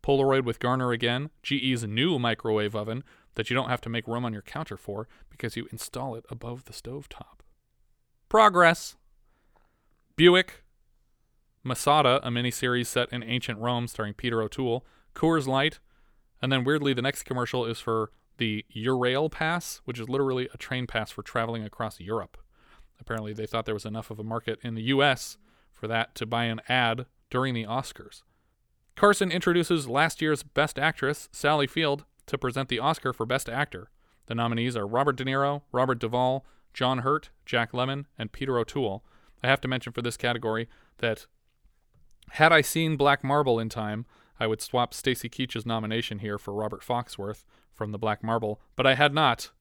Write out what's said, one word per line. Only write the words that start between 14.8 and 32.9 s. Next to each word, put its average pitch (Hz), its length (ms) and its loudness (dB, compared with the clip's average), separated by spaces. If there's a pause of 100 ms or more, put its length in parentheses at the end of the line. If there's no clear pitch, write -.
Coors 160 320 2
Light. 135 320 0 (640)
And 131 100 0
then 131 120 2
weirdly, 143 300 2
the 120 80 0
next 135 220 -4
commercial 123 420 -2
is 117 140 -6
for 110 320 -2 (260)
the 107 360 -2
Eurail 127 560 0
Pass, 165 540 -4
which 120 160 -8
is 110 80 -8
literally 131 460 0
a - 40 -18
train 127 300 -6
pass 110 240 -4
for 104 100 -12
traveling 113 420 -4
across 107 360 -8
Europe. 98 380 -6 (600)
Apparently, 107 340 -8
they 107 120 -6
thought 113 200 -4
there 113 100 -2
was 101 100 -8
enough 107 240 -8
of 110 100 -12
a 107 40 -10
market 113 400 -4
in 117 120 -6
the 110 80 -6
U 135 200 4
S 135 340 0 (360)
for - 140 -10
that 113 280 -2
to 120 100 -6
buy 117 200 -2
an 113 240 -4
ad 123 360 0 (240)
during 127 240 0
the 113 120 -4
Oscars. - 580 -10 (720)
Carson 202 360 4
introduces 170 580 2
last 151 320 2
year's 156 220 0
Best 147 360 -2
Actress, 147 520 -2
Sally 147 360 2
Field, 147 380 -2 (220)
to 131 100 -4
present 127 320 -4
the 113 100 0
Oscar 135 320 0